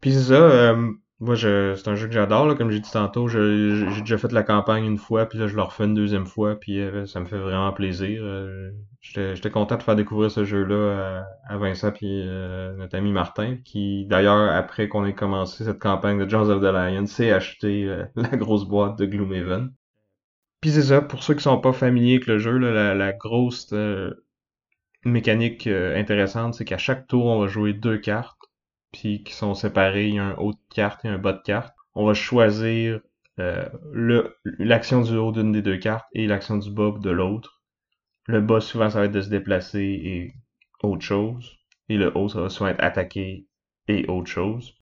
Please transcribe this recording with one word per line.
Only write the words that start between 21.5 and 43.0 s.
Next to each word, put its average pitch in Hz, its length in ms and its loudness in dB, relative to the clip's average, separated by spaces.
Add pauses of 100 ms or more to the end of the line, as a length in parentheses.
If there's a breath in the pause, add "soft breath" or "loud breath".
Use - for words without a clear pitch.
pas 131 120 2
familiers 123 440 4
avec 127 100 0
le 110 120 2
jeu, 117 200 0
là, 123 140 2
la, 104 240 2
la 98 160 0
grosse, 120 600 -2
euh, 104 380 -2 (960)
mécanique, 117 640 0
euh, 90 280 0
intéressante, 107 580 0
c'est 113 100 -10
qu'à - 140 -6
chaque - 280 -4
tour, 123 200 2
on 113 120 2
va 104 80 2
jouer 104 280 -2
deux 110 240 -2
cartes, 107 420 -6 (520)
puis 104 300 -6
qui - 100 -18
sont 101 220 -4
séparées, 98 540 0
il 104 80 0
y - 20 -2
a 101 80 -2
un 98 80 -6
haut 104 180 -4
de - 60 -10 (160)
carte 104 320 -2
et - 20 -4
un 104 80 -4
bas 95 160 -2
de 95 100 -6
carte. 107 320 -4 (200)
On 104 100 -2
va 107 80 4
choisir, 113 880 0 (380)
euh, 90 260 -4 (260)
le, 117 540 2
l'action 113 560 2
du 113 160 0
haut 110 160 0
d'une 110 180 0
des 107 120 0
deux 98 160 0
cartes 107 340 -4
et 110 140 -2
l'action 104 320 -2
du 101 120 -8
bas 104 300 0
de 98 80 -4
l'autre. 92 540 -4 (640)
Le 113 160 2
bas, 110 180 4
souvent, 107 300 0
ça 107 80 -2
va 101 80 2
être 101 60 -2
de 101 100 0
se 101 80 -6
déplacer 98 520 -2
et 90 520 -6 (480)
autre 95 180 0
chose. 110 560 -4 (320)
Et 110 80 0
le 98 180 2
haut, 101 140 0
ça 101 140 -4
va 92 80 -4
souvent 98 180 -2
être - 160 0
attaquer 95 600 -4 (420)